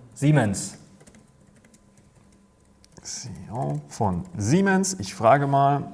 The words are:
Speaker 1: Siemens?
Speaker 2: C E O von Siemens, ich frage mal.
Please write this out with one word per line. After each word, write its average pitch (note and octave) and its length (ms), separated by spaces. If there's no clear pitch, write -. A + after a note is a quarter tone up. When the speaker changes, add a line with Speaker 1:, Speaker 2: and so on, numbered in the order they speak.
Speaker 1:
Siemens? C#3 640
Speaker 2:
C - 280
E - 40
O C#3+ 360
von F#2 340
Siemens, F#3+ 640
ich - 120
frage C#3 360
mal. C#3 340